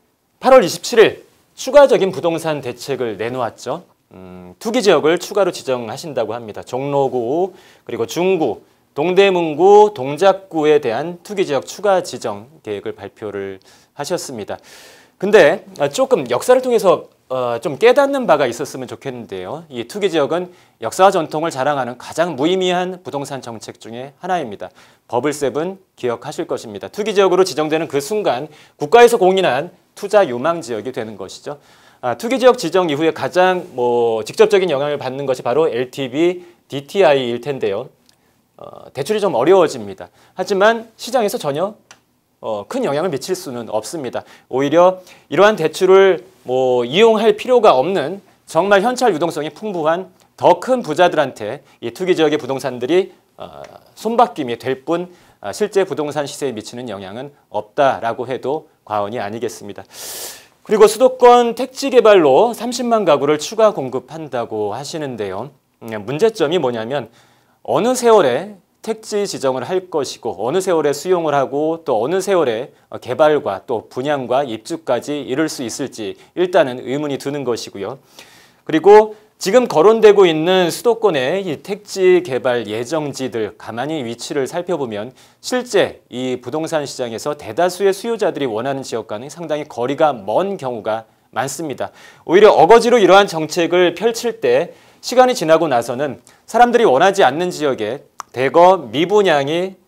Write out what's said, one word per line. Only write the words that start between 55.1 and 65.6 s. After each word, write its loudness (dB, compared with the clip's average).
아, -10
실제 -2
부동산 -6
시세에 -6
미치는 -12
영향은 -12
없다라고 -2
해도 -6
과언이 -4
아니겠습니다. -10
그리고 6
수도권 6
택지 -6
개발로 6
삼십만 -2
가구를 2
추가 2
공급한다고 -6
하시는데요. -8